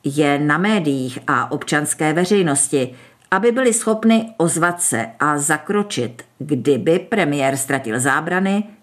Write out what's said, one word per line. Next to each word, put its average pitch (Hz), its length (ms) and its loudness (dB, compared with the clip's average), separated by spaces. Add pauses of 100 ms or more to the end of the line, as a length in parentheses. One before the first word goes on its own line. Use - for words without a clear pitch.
Je 143 360 2
na 147 180 2
médiích 147 680 0
a 127 240 0
občanské 151 600 -2
veřejnosti, 156 800 0 (380)
aby 196 200 2
byli 247 220 2
schopni 226 640 0
ozvat 170 440 0
se 113 240 -2 (140)
a 147 180 0
zakročit, 151 880 -4 (160)
kdyby 139 600 2
premiér 143 580 0
ztratil 127 420 -2
zábrany 175 640 0 (200)